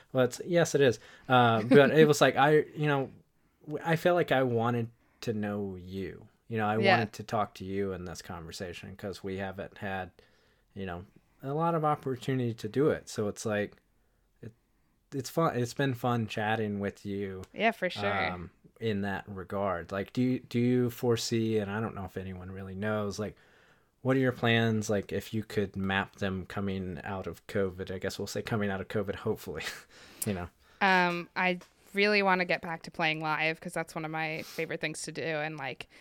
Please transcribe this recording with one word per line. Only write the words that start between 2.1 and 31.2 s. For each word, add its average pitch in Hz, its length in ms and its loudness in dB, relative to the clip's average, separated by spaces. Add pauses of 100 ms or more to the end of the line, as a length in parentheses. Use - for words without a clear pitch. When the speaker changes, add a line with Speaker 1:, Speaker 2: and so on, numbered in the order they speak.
Speaker 2:
<laughs> - 20 8
Speaker 1:
like, 135 140 6
I, 151 280 6 (100)
you 151 120 0
know, 139 240 2 (560)
w-, 151 180 -8
I 165 120 2
felt 175 200 4
like 160 160 2
I 131 100 6
wanted 120 460 2 (340)
to 120 120 -2
know 104 440 -4
you. 92 480 -8 (220)
You 113 80 -4
know, 110 100 2
I 107 120 2
Speaker 2:
Yeah. 101 140 6
Speaker 1:
wanted 107 220 2
to - 80 -12
talk 104 340 -2
to 95 100 -12
you 98 260 -4
in 90 140 -8
this 82 160 -10
conversation 90 760 -12
'cause 95 260 -10
we 95 140 -4
haven't 95 420 -8
had, 95 320 -6 (640)
you 98 120 -8
know, 90 180 -8 (380)
a 135 100 -6
lot 165 220 0
of 156 100 0
opportunity 131 680 -2
to 113 140 -10
do 131 200 2
it. 85 220 -2
So 104 180 -2
it's - 160 -8
like, 104 300 -2 (640)
it, 117 120 -16 (640)
it's 135 140 -6
fun. 165 300 2
It's 120 160 -2
been 139 180 0
fun 120 360 0
chatting 107 520 -2
with 101 240 -4
you, 98 380 -6 (100)
Speaker 2:
Yeah, 220 200 0
for 180 180 -4
sure. 202 420 -2
Speaker 1:
um, 87 180 -10 (300)
in 107 220 0
that 98 240 -4
regard. 95 680 -4
Like, 98 220 -4
do 123 80 2
you, 127 180 2
do - 180 -4
you 123 300 4
foresee, 113 720 0
and 101 120 -2
I 101 100 -4
don't 113 140 -4
know 95 120 -8
if - 100 -14
anyone 92 340 -10
really 95 240 -10
knows, 104 440 -2
like, 101 180 -6 (640)
what 131 140 2
are 135 40 4
your 127 120 4
plans, 113 580 2
like, 101 220 0
if 101 200 -4
you 107 120 -2
could 98 320 -2
map 95 400 0
them 95 300 -2
coming 95 580 -6
out 95 240 -6
of - 180 -12
covid? 95 460 -2
I 95 60 -6
guess 95 200 -4
we'll 104 80 -4
say - 160 -6
coming 104 260 0
out 95 120 -2
of 92 80 -8
covid, 101 260 -2
hopefully, 92 480 -6 (320)
<laughs> - 320 -12
you 104 80 -2
know? 87 140 -6 (320)
Speaker 2:
Um, 180 560 2